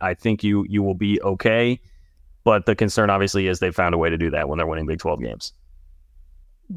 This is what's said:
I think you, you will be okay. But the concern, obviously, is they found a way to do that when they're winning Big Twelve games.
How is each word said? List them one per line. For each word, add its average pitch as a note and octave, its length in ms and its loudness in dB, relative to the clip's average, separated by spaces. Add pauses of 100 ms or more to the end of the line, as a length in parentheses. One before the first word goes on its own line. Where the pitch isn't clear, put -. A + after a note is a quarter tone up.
I F#2 120 -2
think G#2+ 300 -2
you, G2+ 260 2
you G#2 140 0
will G2 100 0
be G2+ 280 0
okay. A#2 580 0 (640)
But G#2 220 4
the G#2+ 100 4
concern, G#2 340 2
obviously, G2 380 2
is F#2 120 -2
they F2+ 120 0
found F2 220 0
a E2+ 40 2
way E2 120 2
to E2 80 0
do E2 140 0
that D2+ 160 -2
when D2+ 100 -4
they're D#2+ 100 -2
winning D#2+ 180 -4
Big D#2+ 140 -4
Twelve D#2 220 -4
games. A1+ 300 -10 (1300)